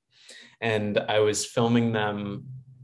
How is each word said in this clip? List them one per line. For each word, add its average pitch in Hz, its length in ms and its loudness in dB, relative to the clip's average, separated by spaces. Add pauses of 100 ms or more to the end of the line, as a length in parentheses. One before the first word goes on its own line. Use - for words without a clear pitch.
(600)
and 107 360 0
I 107 220 2
was 107 260 2
filming 117 460 2
them 104 540 -4 (380)